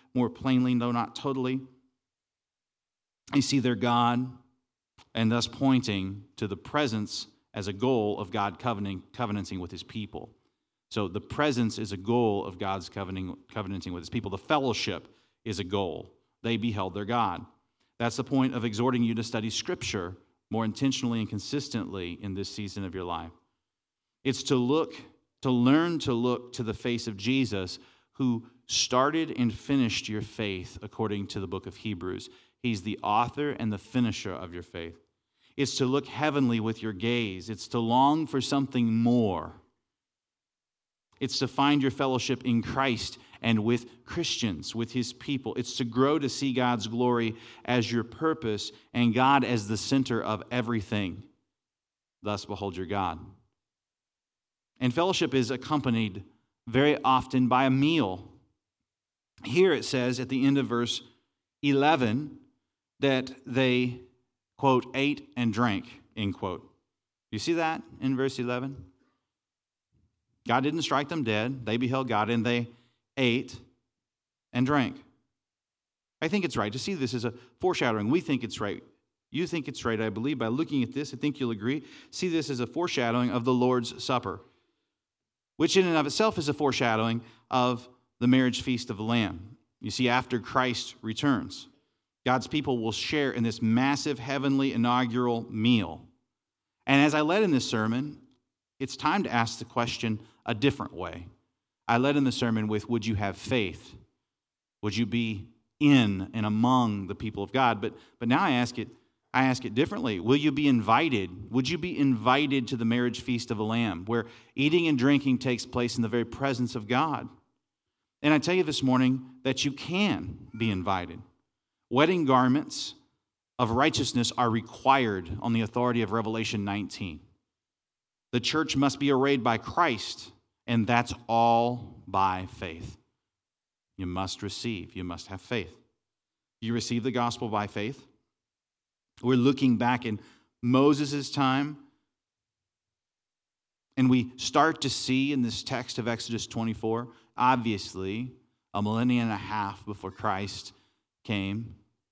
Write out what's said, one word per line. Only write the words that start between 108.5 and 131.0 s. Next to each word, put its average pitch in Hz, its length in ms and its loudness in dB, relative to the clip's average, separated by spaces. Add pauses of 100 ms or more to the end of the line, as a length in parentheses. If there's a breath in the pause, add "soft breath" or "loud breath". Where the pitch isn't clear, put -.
ask 123 260 0
it, 110 120 -8 (440)
I 131 120 4
ask 131 200 0
it 104 100 -6
differently. 131 440 0
Will 113 160 4
you 147 160 2
be 143 160 0
invited? 110 840 2
Would 127 160 2
you - 100 -2
be 180 200 -4
invited 135 720 4
to 131 80 -4
the 113 80 -2
marriage 120 360 0
feast 120 300 -4
of 107 60 -2
the 107 60 -2
Lamb, 107 420 -2
where 113 200 0 (300 loud breath)
eating 160 320 4
and 151 100 4
drinking 135 420 4
takes 123 260 -2
place 123 300 -2
in 120 60 0
the 113 60 0
very 117 180 0
presence 123 500 -2
of 107 120 -6
God? 135 400 0 (920)
And 151 120 4
I 151 40 6
tell 175 180 2
you 180 80 4
this 147 200 -2
morning 127 420 4 (180)
that 135 220 0
you 139 60 0
can 160 640 -2 (200)
be 113 140 2
invited. 92 500 -2 (680)
Wedding 156 360 4
garments 131 680 4 (640)
of 113 140 0
righteousness 123 640 2
are 120 120 4
required 110 920 0
on 117 120 0
the 113 80 4
authority 120 400 2
of 98 100 0
Revelation 110 520 -2
nineteen. 98 560 -6 (1120)
The 123 80 0
church - 360 -2
must 135 240 2
be 139 120 2
arrayed 135 320 2
by 117 140 2
Christ, - 760 -2 (360)
and 117 180 2
that's 120 280 2 (140)